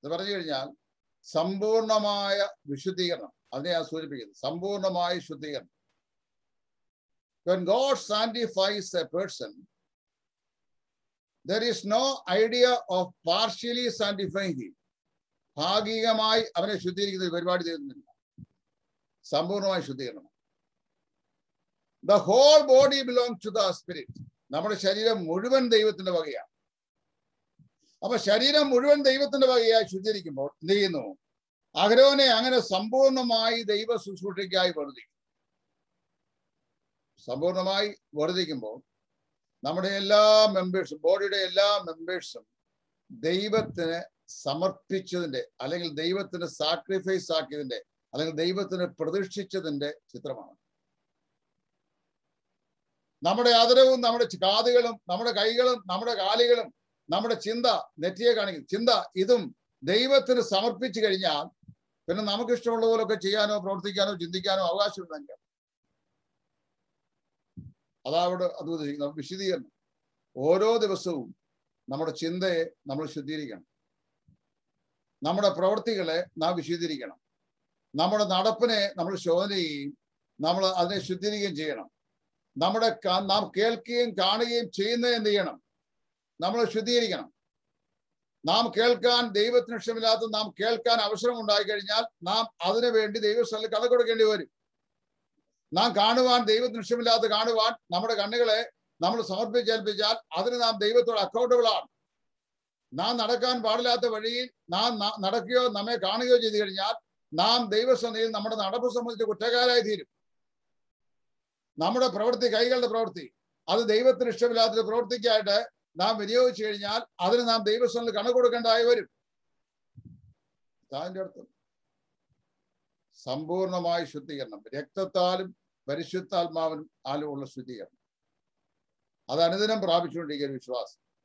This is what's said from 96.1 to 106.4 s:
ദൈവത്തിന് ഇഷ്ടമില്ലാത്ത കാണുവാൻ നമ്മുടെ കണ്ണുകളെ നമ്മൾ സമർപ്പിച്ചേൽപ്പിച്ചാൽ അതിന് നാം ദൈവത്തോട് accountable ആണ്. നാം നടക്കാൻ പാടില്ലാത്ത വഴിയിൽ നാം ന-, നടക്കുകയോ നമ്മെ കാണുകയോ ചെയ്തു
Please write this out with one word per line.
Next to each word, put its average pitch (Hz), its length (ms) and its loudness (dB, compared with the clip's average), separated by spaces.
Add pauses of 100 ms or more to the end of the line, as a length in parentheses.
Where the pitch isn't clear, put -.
ദൈവത്തിന് 214 340 0
ഇഷ്ടമില്ലാത്ത 226 440 0
കാണുവാൻ 220 500 2 (180)
നമ്മുടെ 220 220 -2
കണ്ണുകളെ 220 580 0 (300)
നമ്മൾ 220 200 0
സമർപ്പിച്ചേൽപ്പിച്ചാൽ 214 960 -2 (200)
അതിന് 240 240 -2
നാം 226 160 0
ദൈവത്തോട് 226 420 2
accountable 240 480 2
ആണ്. 196 200 -2 (1080)
നാം 214 240 0
നടക്കാൻ 240 460 0
പാടില്ലാത്ത 240 440 2
വഴിയിൽ 233 420 -4 (200)
നാം 214 300 0
ന-, 202 260 -4
നടക്കുകയോ 240 440 2
നമ്മെ 208 260 -4
കാണുകയോ 240 420 2
ചെയ്തു 220 180 0